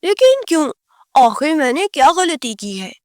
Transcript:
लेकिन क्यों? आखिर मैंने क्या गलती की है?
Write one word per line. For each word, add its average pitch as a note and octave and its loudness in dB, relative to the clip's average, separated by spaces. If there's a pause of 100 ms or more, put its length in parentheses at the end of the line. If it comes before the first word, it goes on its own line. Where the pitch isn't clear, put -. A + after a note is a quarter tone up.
लेकिन B4+ 2
क्यों? D#4 0 (440)
आखिर C4 2
मैंने D4 0
क्या C4+ 4
गलती E4 -4
की G3+ -12
है? F#3+ -12 (120)